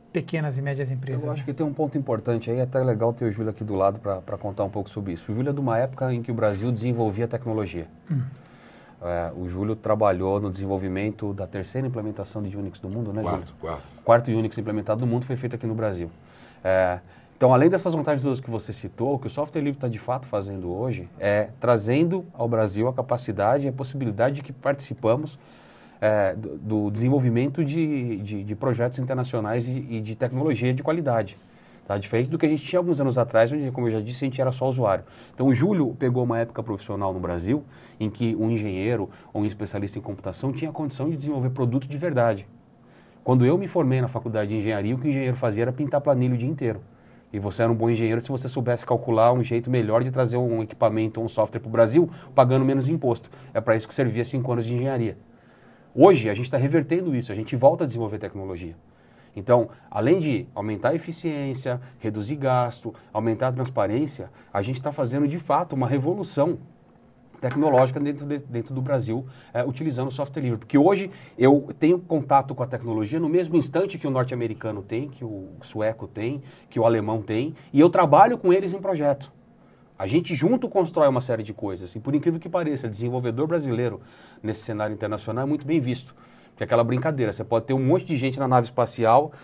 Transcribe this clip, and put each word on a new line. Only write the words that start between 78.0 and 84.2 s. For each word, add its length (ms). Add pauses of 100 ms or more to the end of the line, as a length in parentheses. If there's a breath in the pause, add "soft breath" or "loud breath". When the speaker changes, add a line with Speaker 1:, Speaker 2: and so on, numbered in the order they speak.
Speaker 2:
com 120
eles 220
em 60
projeto. 520 (680 soft breath)
A 80
gente 260
junto 340
constrói 400
uma 140
série 220
de 100
coisas, 420
e 40
por 160
incrível 240
que 100
pareça, 400
desenvolvedor 560
brasileiro 560 (400 loud breath)